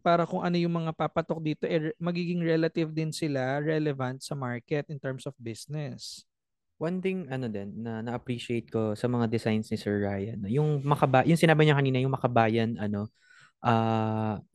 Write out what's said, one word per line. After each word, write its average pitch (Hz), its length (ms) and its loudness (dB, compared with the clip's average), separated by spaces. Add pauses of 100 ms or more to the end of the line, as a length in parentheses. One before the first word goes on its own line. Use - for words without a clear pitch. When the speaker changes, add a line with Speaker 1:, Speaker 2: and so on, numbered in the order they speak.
Speaker 1:
para 170 240 4
kung 180 160 -4
ano 175 160 0
yung 170 160 0
mga 165 240 -4
papatok 165 480 -4
dito, 151 240 -2
eh, 160 240 0
re-, - 80 -12
magiging 175 400 -2
relative 165 560 0
din 160 160 -4
sila, 139 480 -2
relevant 147 640 -2
sa - 80 -8
market 135 560 -6
in 151 80 -10
terms 131 320 -8
of 135 80 -14
business. 127 880 -10 (560)
Speaker 2:
One 180 240 -4
thing, 185 240 -4
ano 131 240 -4
din, 101 240 -8
na 113 240 -6
na-appreciate 120 720 -6
ko 110 240 0
sa - 80 -8
mga 120 240 2
designs 110 400 0
ni 110 80 -4
Sir 104 240 0
Ryan, 101 400 -4
no, 98 80 -6
yung 147 320 0
makaba-, 135 480 4
yung 165 80 6
sinabi 156 320 6
niya 143 80 6
kanina, 135 240 2
yung 135 160 0
makabayan, 113 640 4
ano, 104 320 -4 (480)
ah, 110 800 2 (140)